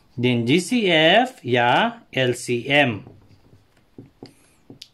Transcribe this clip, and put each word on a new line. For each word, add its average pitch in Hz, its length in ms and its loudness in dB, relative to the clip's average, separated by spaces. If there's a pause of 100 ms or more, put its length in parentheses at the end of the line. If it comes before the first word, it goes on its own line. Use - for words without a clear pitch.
(160)
Din 120 320 0
G 170 160 0
C 233 260 -2
F, 175 540 2
ya, 127 640 0
L 131 240 -2
C 120 320 -6
M. 135 400 0 (1900)